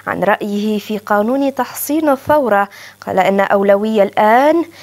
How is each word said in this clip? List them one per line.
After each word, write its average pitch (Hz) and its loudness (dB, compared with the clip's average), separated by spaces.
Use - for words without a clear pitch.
عن - -4
رأيه 208 -2
في 214 -8
قانون 240 -2
تحصين 302 -4
الثورة، 262 0
قال 202 -2
إن 190 2
أولوية 202 2
الآن 247 2